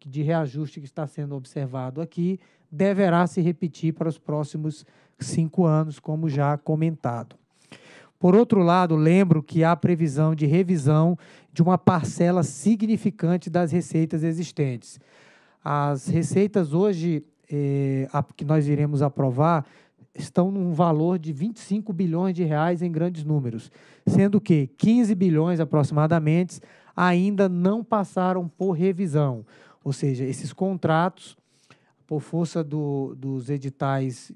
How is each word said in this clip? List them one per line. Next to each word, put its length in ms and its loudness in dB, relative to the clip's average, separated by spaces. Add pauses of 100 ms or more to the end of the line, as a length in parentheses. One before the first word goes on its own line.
de 220 -8
reajuste 580 -4
que 60 -16
está 200 -8
sendo 300 -10
observado 640 -8
aqui 400 -4 (300)
deverá 580 2
se 120 -4
repetir 540 -2
para 140 -4
os 100 -6
próximos 680 -6 (340)
cinco 460 -2
anos, 360 0
como 280 -4
já 300 0
comentado. 800 -4 (800)
Por 160 4
outro 280 6
lado, 340 4
lembro 460 4
que 200 0
há 140 4
previsão 580 0
de 100 -2
revisão 720 2 (360)
de 100 2
uma 160 2
parcela 640 2
significante 1080 0
das 220 0
receitas 540 -2
existentes. 760 -6 (640)
As 460 -2
receitas 680 0
hoje, 500 0 (240)
eh, 640 -2
a, 120 -2
que 200 -14
nós 220 2
iremos 360 0
aprovar, 640 0 (500)
estão 360 -2
num 220 -2
valor 440 2
de 160 -8
vinte 260 -6
e 20 -20
cinco 320 -6
bilhões 420 -2
de 80 -4
reais 400 0
em 80 -2
grandes 340 -4
números, 460 -4 (360)
sendo 340 4
que 260 2 (100)
quinze 380 4
bilhões 460 2
aproximadamente 1000 0 (340)
ainda 540 2
não 360 0
passaram 640 -2
por 240 -4
revisão, 760 -2 (360)
ou 100 -4
seja, 320 -4
esses 280 -8
contratos 840 -2 (720)
por 140 -6
força 420 -4
do, 540 -6
dos 320 -8
editais 880 -4